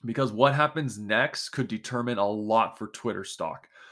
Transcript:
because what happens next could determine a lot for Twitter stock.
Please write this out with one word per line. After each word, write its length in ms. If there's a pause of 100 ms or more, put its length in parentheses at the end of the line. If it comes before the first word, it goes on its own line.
because 260
what 220
happens 460
next 500
could 180
determine 500
a 100
lot 500
for 100
Twitter 360
stock. 440 (240)